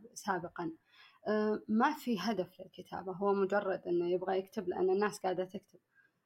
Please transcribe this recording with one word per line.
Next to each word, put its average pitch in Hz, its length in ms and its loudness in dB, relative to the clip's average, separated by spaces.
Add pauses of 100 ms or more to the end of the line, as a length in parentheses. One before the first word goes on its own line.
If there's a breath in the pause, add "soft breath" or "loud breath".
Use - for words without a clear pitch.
(140)
سابقًا، 175 580 -4 (560 soft breath)
آه، 214 400 0
ما 240 260 4
في 247 260 -2
هدف 185 420 -4
للكتابة، 180 500 -12
هو 196 220 0
مجرد 196 540 2
إنه 175 220 2
يبغى 185 280 2
يكتب 190 320 -4
لأن 185 200 2
الناس 202 300 2
قاعدة 185 260 -2
تكتب. - 340 -14 (460 soft breath)